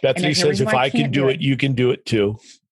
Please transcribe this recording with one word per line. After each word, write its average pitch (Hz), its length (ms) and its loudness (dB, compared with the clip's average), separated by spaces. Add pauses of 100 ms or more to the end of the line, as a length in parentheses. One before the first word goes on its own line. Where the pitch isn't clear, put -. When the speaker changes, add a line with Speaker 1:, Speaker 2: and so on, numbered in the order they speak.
Speaker 1:
Bethany 135 140 2
Speaker 2:
And 180 100 -2
there's 147 140 0
no - 40 0
Speaker 1:
says, - 80 2
Speaker 2:
reason 202 160 0
Speaker 1:
"If 214 60 0
Speaker 2:
why - 60 2
I - 60 2
Speaker 1:
I 143 40 0
can 233 120 -2
Speaker 2:
can't 139 120 -2
Speaker 1:
do 139 100 0
Speaker 2:
do 135 40 2
Speaker 1:
it, 135 80 2
Speaker 2:
it. - 60 -10
Speaker 1:
you 135 160 0
can 135 160 -2
do 123 180 2
it - 140 -6
too." 107 320 0 (340)